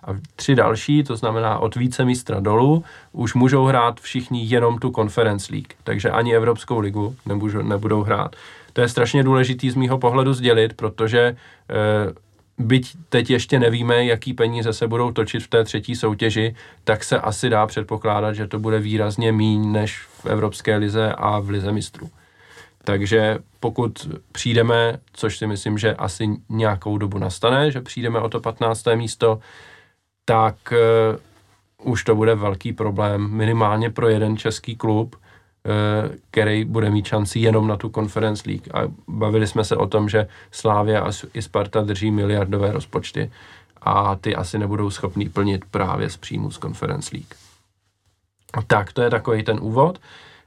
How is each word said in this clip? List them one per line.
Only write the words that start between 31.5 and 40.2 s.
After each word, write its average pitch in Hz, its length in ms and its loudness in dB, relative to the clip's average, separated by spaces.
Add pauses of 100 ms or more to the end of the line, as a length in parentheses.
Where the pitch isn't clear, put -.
už 110 200 -2
to 110 120 4
bude 110 200 4
velký 104 380 -4
problém, 104 580 -2
minimálně 110 580 2
pro 113 200 0
jeden 110 280 2
český - 380 -6
klub, 113 400 0 (520)
eh, 107 420 0 (220)
který 107 340 2
bude 110 240 0
mít 104 180 0
šanci 107 320 -2
jenom 110 280 4
na 104 100 -2
tu 110 120 -8
Conference 107 560 -4
League. 98 280 -8
A 107 80 -2 (260)
bavili 107 400 0
jsme 107 160 -2
se - 120 -2
o 98 120 0
tom, 104 220 0
že 101 180 0 (240)